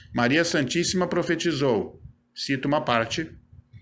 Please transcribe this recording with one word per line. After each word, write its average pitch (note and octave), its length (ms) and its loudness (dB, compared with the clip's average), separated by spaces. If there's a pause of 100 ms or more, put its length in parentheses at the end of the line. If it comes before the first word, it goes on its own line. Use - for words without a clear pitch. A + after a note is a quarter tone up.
(140)
Maria B2 300 4
Santíssima E3 640 0
profetizou: D3 920 0 (320)
cito C#3 340 -4
uma D3 140 2
parte. A#2+ 480 0 (520)